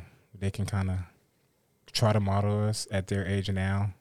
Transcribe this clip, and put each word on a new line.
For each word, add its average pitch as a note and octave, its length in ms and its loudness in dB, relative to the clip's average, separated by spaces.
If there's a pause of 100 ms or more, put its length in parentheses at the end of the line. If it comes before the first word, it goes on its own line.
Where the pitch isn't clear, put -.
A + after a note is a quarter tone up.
(340)
they G2 160 -4
can G2 160 -4
kinda F#2 400 -2 (840)
try G#2+ 200 4
to G#2+ 80 4
model G#2 480 2
us - 220 -2
at G2 160 -2
their G2 200 -2
age G2 240 0
now. G2 500 0